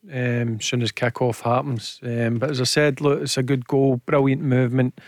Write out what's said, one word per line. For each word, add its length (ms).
um, 480
soon 220
as 80
kick-off 500
happens. 600
Um, 340
but 140
as 100
I 40
said, 360
look, 220
it's 140
a 60
good 240
goal, 380
brilliant 380
movement, 640